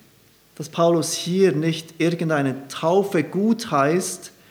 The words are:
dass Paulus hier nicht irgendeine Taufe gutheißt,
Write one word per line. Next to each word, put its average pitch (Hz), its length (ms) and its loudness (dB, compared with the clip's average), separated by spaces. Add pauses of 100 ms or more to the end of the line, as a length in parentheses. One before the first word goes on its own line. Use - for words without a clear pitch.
(540)
dass 151 160 -12
Paulus 170 420 2
hier 185 400 2
nicht 160 460 -2
irgendeine 156 680 0
Taufe 185 540 0
gutheißt, 175 1080 -2 (200)